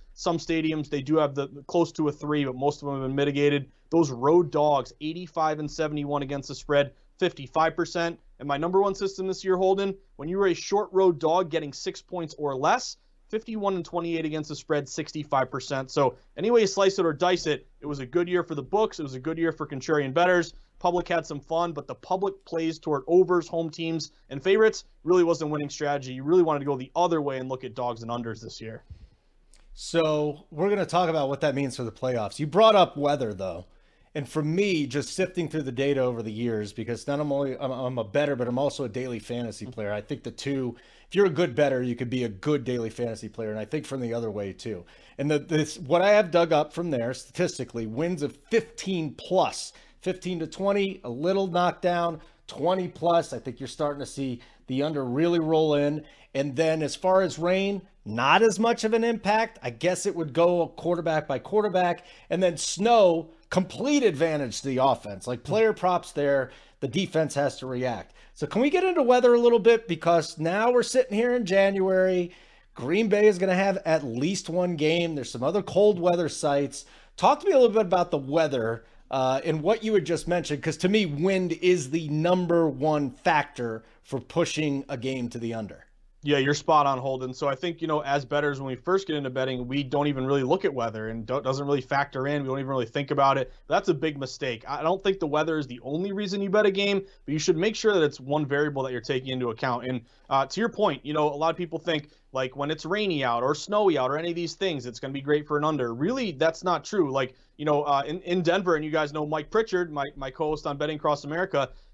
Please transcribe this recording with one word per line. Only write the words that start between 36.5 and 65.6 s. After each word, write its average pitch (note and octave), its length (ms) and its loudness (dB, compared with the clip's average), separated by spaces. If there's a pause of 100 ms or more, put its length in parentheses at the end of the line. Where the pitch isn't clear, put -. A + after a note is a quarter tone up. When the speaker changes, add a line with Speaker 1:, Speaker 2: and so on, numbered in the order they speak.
Speaker 2:
because A2+ 320 -8
not C#3+ 120 -2
only C#3 400 -2
I'm, C3+ 120 -4
I'm B2+ 260 -6
a A#2 80 -2
bettor, C#3 320 0
but A#2+ 100 -2
I'm A#2+ 120 -2
also C#3+ 260 -2
a B2 60 -4
daily B2 280 -6
fantasy A#2 460 -8
player. A2 260 -8
I G#2 120 -4
think B2 200 -10
the A#2+ 80 -10
two, C3 460 -4 (320)
if - 60 -10
you're G3 100 6
a F#3 60 4
good C3+ 240 0
bettor, C3+ 280 2
you B2 140 -2
could A#2+ 140 -6
be B2 140 -2
a A#2 40 -2
good B2+ 340 -2
daily A#2 280 -4
fantasy A2+ 400 -8
player. A2 200 -8
And G#2+ 80 -6
I G#2+ 60 -6
think D3+ 220 -6
from C3 160 -6
the A#2 100 -4
other A#2 180 -4
way, G2+ 220 -6
too. F#2 320 -10 (320)
And C#3+ 140 0
the, D3+ 80 4
this, D3+ 400 -2
what E3+ 240 2
I G3+ 80 6
have G#3 200 6
dug E3+ 220 4
up D3+ 220 2
from F3 160 -4
there, B2 240 -2
statistically, C3 720 -6
wins D3 340 -4
of C#3+ 160 -4 (140)
fifteen F#3 640 -2
plus, - 580 -2 (300)
fifteen F3+ 380 -4
to D#3+ 60 -4
twenty, G3 580 -2
a - 40 -10
little F3 380 0
knockdown, F3 720 0 (260)
twenty F3+ 420 -2
plus. E3+ 440 2
I B2+ 60 -6
think B2 220 -10
you're C3+ 60 -10
starting D3 340 -4
to C3+ 40 -8
see C3 380 -6 (240)
the C3 160 -2
under D3 240 -2
really E3 340 2
roll D#3 340 2
in. D3 300 0 (300)
And C#3 200 -2
then D#3+ 280 2
as C#3+ 140 -4
far F#3 260 4
as D3+ 160 -2
rain, F#3+ 420 0 (240)
not C3 380 4
as G#3+ 160 4
much A#3 260 2
of A3 80 0
an A3+ 120 2
impact. A3 580 0
I B2 80 -6
guess D3+ 340 -2
it G3 120 -2
would D#3 180 -4
go E3+ 320 4 (100)
quarterback E3 500 0
by C3+ 120 -2
quarterback. F3+ 640 0 (240)
And F3 140 -2
then F3 140 2
snow, F#3+ 760 4 (200)
complete B3 520 0
advantage D3+ 600 0
to C#3 60 -6
the B2+ 100 0
offense. A#2+ 480 0
Like, B2 180 -6
player G#3+ 300 2